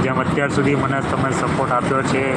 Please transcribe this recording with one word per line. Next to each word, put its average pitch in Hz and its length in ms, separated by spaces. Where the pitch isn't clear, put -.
જેમ 131 160
અત્યાર 143 300
સુધી 139 260
મને 135 260
તમે 131 300
સપોર્ટ 127 400
આપ્યો 131 300
છે 135 360